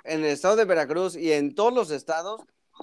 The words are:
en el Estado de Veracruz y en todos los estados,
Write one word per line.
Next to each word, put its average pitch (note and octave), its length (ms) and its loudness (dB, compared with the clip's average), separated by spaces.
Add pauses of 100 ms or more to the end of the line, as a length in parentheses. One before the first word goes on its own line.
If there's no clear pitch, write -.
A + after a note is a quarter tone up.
en D#3 160 -4
el D#3 100 0
Estado F#3 260 2
de A3 80 4
Veracruz E3+ 520 0
y D#3+ 160 0
en D3 220 0
todos A#3 200 2
los G#3+ 160 0
estados, E3 500 -6 (420)